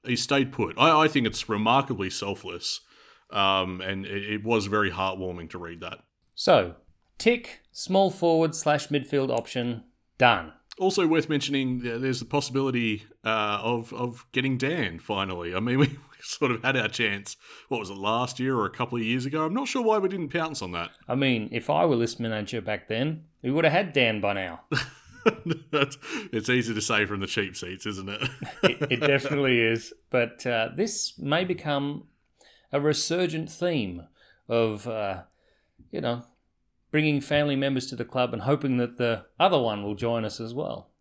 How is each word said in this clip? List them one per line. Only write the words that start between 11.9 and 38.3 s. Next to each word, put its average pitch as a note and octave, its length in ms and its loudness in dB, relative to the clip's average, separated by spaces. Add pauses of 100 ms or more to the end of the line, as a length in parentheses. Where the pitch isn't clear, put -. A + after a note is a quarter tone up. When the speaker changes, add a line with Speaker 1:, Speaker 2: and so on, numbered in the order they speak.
Speaker 1:
there's C3 180 0
the B2 60 -6
possibility, B2+ 800 0 (200)
uh, G#2 380 0
of, A#2 300 -2
of A#2+ 400 -6
getting C3 260 0
Dan, C3 400 -2
finally. F#2 560 -4
I F#2 60 0
mean, B2 180 2
<laughs> - 20 6
we - 160 4 (240)
sort - 300 -2
of A2 140 -4
had C3 120 2
our G#2+ 120 0
chance, G2+ 480 -2 (320)
what B2 100 -2
was G2 120 -6
it, G2 60 -8
last A2+ 440 0
year C3 160 0
or G#2 100 2
a F#2+ 40 -2
couple A#2+ 280 -4
of A2+ 60 -2
years B2 200 0
ago? D3+ 200 -2
I'm E3 100 -2
not C4 140 -2
sure B3+ 140 -2
why A3 160 4
we F#3+ 100 2
didn't F3 220 -4
pounce D#3+ 320 -2
on F2+ 100 -8
that. E2+ 180 -4 (180)
Speaker 2:
I B2 60 -2
mean, B2+ 380 2
if A#2+ 180 -4
I D#3+ 140 4
were D3+ 100 4
list A#2 240 0
manager A2 420 -4
back G#2 280 -6
then, D3 360 -2 (180)
we B2+ 100 -2
would D#3+ 120 2
have D3 80 6
had F3+ 200 0
Dan A2+ 280 4
by G2+ 120 2
now. F#2 340 -6
Speaker 1:
<laughs> - 1040 -4
That's, C#3 260 0 (360)
it's A2 180 -2
easy A#2 240 2
to G#2+ 80 -2
say G#2 240 2
from G2 140 -4
the F#2+ 80 -4
cheap G2 280 -4
seats, F2+ 300 -10
isn't F#2+ 220 -8
it? A2 200 -6 (160)
<laughs> - 200 -8
Speaker 2:
It, D3+ 280 2
it A#2+ 80 0
definitely C#3 600 2
is. A2+ 320 0 (180)
But, A#2+ 340 -2
uh, A#2 300 -2
this G#3+ 440 -4
may D#3 260 0
become D3 640 -4 (640)
a C#3+ 80 2
resurgent D#3+ 680 0
theme A2+ 600 -2 (400)
of, A2+ 400 0
uh, G2+ 340 -4 (720)
you - 80 -4
know, A#2+ 240 -4 (680)
bringing D3+ 300 2
family D3 360 0
members C3+ 300 0
to A#2+ 100 -10
the A#2+ 80 -6
club B2 280 0